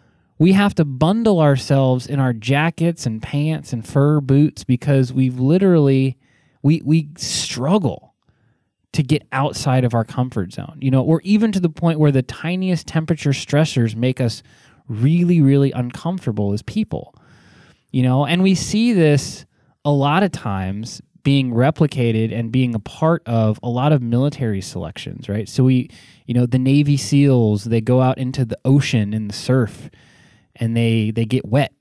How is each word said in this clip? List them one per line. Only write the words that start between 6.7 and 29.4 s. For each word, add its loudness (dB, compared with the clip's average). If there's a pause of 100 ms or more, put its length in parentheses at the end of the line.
we 0
struggle -4 (800)
to 0
get -2
outside 0
of 0
our 2
comfort -4
zone, -14
you 0
know, 2
or 2
even 2
to -2
the 0
point -2
where 4
the 0
tiniest -4
temperature -2
stressors 0
make -2
us -2 (460)
really, 2
really 4
uncomfortable -4
as -4
people, -8 (800)
you 0
know, 2
and 0
we 4
see 0
this 0 (400)
a 2
lot 2
of -2
times -8 (240)
being 2
replicated 0
and -6
being 0
a -4
part -2
of 0
a -6
lot 0
of 2
military -2
selections, -12
right? -6
So 0
we, 2 (340)
you -6
know, 2
the 0
Navy 2
seals, 2
they 0
go 2
out 0
into -4
the -6
ocean 2
in -4
the -10
surf -2 (640)